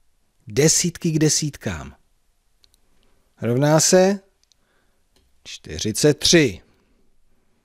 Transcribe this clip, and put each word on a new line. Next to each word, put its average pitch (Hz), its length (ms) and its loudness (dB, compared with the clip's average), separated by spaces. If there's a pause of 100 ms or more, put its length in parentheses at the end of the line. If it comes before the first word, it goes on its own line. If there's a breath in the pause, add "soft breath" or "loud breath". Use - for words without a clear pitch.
(460)
Desítky 156 680 -2
k 156 60 -2
desítkám. - 760 -4 (1500)
Rovná 139 380 2
se 190 400 2 (1200)
čtyřicet 107 720 -2
tři. 135 420 2 (1040)